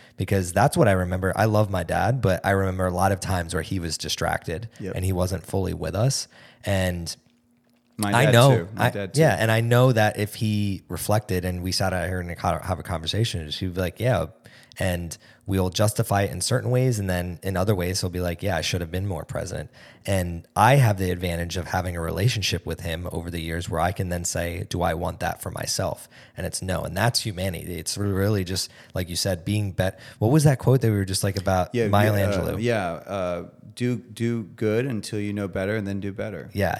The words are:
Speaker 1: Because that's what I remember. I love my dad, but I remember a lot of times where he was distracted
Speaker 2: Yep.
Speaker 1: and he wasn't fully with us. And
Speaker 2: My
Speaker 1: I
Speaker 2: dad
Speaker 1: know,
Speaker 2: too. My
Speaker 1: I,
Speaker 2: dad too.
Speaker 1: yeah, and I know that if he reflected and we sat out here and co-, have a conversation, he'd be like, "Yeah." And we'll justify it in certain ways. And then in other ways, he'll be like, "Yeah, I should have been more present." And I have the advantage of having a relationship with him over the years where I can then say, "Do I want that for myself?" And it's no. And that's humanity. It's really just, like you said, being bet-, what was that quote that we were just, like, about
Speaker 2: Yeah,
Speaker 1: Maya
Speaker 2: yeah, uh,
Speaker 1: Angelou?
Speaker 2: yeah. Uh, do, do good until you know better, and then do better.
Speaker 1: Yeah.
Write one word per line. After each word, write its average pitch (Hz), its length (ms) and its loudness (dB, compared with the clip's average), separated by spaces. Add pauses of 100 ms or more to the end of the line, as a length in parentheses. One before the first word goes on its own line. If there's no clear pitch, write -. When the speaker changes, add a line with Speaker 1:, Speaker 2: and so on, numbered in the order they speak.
(160)
Speaker 1:
Because 95 360 0
that's 101 240 4
what 160 100 6
I 101 60 6
remember. 92 420 0
I 104 120 4
love 107 220 4
my 92 140 -2
dad, 90 400 0
but 92 240 2
I 98 60 4
remember 95 340 2
a 90 60 0
lot 95 180 4
of 95 80 0
times 87 360 -4
where 82 100 -2
he - 160 -4
was 82 180 -4
distracted 82 680 -4 (100)
Speaker 2:
Yep. 95 160 -8
Speaker 1:
and 92 100 -4
he 95 80 2
wasn't 90 320 -2
fully 92 300 -2
with 80 220 -6
us. 123 320 0 (360)
And 92 520 -2 (800)
Speaker 2:
My 101 180 0
Speaker 1:
I 123 120 6
Speaker 2:
dad 107 60 6
Speaker 1:
know, 120 240 8
Speaker 2:
too. 87 160 -2
My 110 140 0
Speaker 1:
I, 123 40 4
Speaker 2:
dad 101 240 -8
too. 139 60 2
Speaker 1:
yeah, 131 160 6
and 110 140 2
I 113 120 4
know 120 280 6
that 107 260 4
if 104 200 -4
he 104 520 0
reflected 92 560 0
and 90 200 -4
we 92 80 -2
sat 95 200 0
out 87 160 -2
here 90 120 -4
and 87 180 -8
co-, 80 240 0
have 87 160 -4
a 80 60 -12
conversation, 85 640 -2
he'd 90 260 -4
be 92 60 -4
like, 87 180 -4
"Yeah." 101 280 0 (520)
And 87 400 -2 (260)
we'll 95 240 2
justify 104 540 0
it 98 80 -2
in 90 100 -8
certain 117 300 -2
ways. 127 280 2
And 98 120 -2
then 87 320 -2
in 95 160 -2
other 101 160 2
ways, 90 260 -2
he'll 95 80 -2
be 87 120 -4
like, 87 220 -4
"Yeah, 95 140 0
I 80 60 -2
should 87 180 -2
have 82 100 -6
been 92 160 -4
more 85 200 -6
present." - 440 -8 (360)
And 87 500 -2
I 117 200 8
have 113 200 6
the 92 140 0
advantage 87 480 -4
of 80 80 -6
having 90 280 -4
a 85 60 -4
relationship 92 640 0
with 82 160 -6
him 85 320 -6
over 82 180 -6
the 85 100 -6
years 82 280 -4
where 85 120 -2
I 87 120 2
can 92 160 -4
then 87 160 -4
say, 87 460 -4
"Do 90 100 -2
I 85 140 2
want 82 260 -6
that 82 220 -4
for - 80 -8
myself?" - 580 -6 (280)
And 90 100 -8
it's - 160 -8
no. 90 200 -4
And 82 140 -6
that's 113 240 2
humanity. 87 580 -6
It's 82 200 -8
really 98 460 2
just, 92 260 -4 (240)
like 90 160 -4
you 85 60 -4
said, 90 280 -2
being 101 280 -2
bet-, 92 280 -2 (180)
what 110 120 4
was 147 140 6
that 143 140 6
quote 127 220 4
that 113 100 4
we 104 60 2
were 98 80 2
just, 95 180 -2
like, 98 140 -2
about 92 380 0
Speaker 2:
Yeah, 117 140 2
Speaker 1:
Maya 104 280 4
Speaker 2:
yeah, 98 80 2
uh, 101 80 2
Speaker 1:
Angelou? 85 300 0
Speaker 2:
yeah. 117 220 0 (320)
Uh, 90 280 -4 (300)
do, 123 220 -2
do 117 460 -4
good 110 420 0
until 110 340 -4
you 104 140 -4
know 101 160 -4
better, 98 280 -2
and 104 100 -4
then 98 120 -4
do 98 140 -6
better. 101 400 -10
Speaker 1:
Yeah. 95 280 0